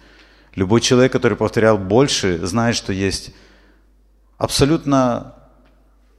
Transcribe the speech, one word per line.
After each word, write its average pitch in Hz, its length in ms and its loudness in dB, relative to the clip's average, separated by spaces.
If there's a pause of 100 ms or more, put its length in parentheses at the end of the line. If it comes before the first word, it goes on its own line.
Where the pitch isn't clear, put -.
(560)
Любой 98 240 2
человек, 127 320 2
который 98 240 0
повторял 110 420 2
больше, 98 680 0
знает, 113 300 -2
что - 180 -6
есть 95 380 -4 (1080)
абсолютно 135 1000 -2 (840)